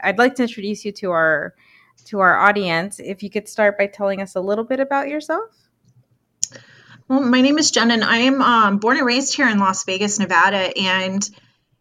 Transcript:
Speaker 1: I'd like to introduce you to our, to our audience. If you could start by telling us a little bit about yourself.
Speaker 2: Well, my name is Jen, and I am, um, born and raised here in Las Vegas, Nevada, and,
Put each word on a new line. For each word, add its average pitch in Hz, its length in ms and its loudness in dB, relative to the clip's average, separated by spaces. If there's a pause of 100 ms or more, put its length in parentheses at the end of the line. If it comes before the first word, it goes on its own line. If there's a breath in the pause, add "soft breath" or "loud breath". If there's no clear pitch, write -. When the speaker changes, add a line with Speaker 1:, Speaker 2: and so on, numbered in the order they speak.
Speaker 1:
I'd 190 160 -2
like 262 160 2
to 262 80 -2
introduce 214 420 -6
you 208 60 -8
to 202 220 -6
our, 160 420 0 (520 soft breath)
to 208 120 -8
our 180 180 6
audience. 190 640 0
If 190 240 -12
you 202 80 -10
could 208 180 -8
start 208 300 0
by 202 80 0
telling 196 340 -4
us 190 140 -10
a 190 60 -4
little 208 240 -2
bit 262 160 -4
about 277 280 -4
yourself. 311 420 -6 (1600 loud breath)
Speaker 2:
Well, 262 140 2
my 254 220 4
name 285 160 4
is 302 120 0
Jen, 233 200 2
and 226 120 2
I 226 140 2
am, 262 240 2
um, 220 380 4
born 226 180 0
and 311 80 0
raised 254 320 -2
here 285 100 2
in 214 120 2
Las 190 260 0
Vegas, 202 340 -4
Nevada, 185 560 2
and, 190 480 -2 (580 soft breath)